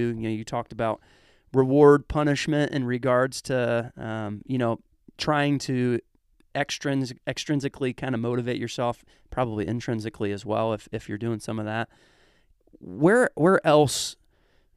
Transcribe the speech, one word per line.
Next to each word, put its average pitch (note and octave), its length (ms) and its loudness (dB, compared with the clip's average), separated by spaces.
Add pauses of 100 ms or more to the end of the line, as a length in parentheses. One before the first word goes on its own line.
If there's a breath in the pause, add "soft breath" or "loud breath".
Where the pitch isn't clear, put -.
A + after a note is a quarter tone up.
You A#2 60 -4
know, A2 140 -6
you A2 160 -4
talked - 280 -8
about A2 280 -4 (520 soft breath)
reward C#3 560 6
punishment D3 640 0
in C3+ 120 -2
regards B2 580 0
to, A#2+ 540 -2
um, A2 500 -8
you C3 120 -2
know, A#2 220 0 (360)
trying C#3+ 420 0
to B2 400 0 (560)
extrins-, C3+ 640 -4 (100)
extrinsically C3+ 720 -4
kinda C3 220 -4
motivate A#2+ 400 -2
yourself, A#2+ 460 -4 (260 soft breath)
probably G#2+ 360 -2
intrinsically A2+ 640 -4
as G2+ 120 -8
well A2 280 -2
if, G#2 200 -8
if A2 160 -10
you're G#2+ 100 -8
doing A#2 220 -4
some A2 180 -8
of G#2+ 60 -6
that. A2 240 -6 (920 soft breath)
Where, E3 540 2
where F3 320 4
else D3+ 500 2 (600)